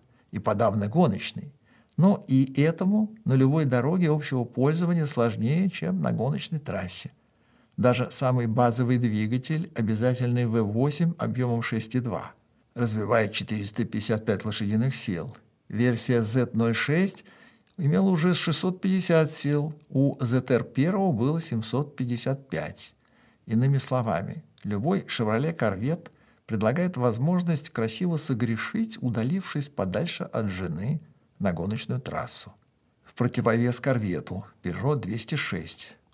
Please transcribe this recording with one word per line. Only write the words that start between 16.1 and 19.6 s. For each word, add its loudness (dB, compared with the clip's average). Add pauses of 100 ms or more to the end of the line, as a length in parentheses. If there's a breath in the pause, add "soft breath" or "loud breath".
зет 0
ноль 2
шесть 0 (520 loud breath)
имела 2
уже 4
шестьсот 0
пятьдесят 4
сил, 0 (160)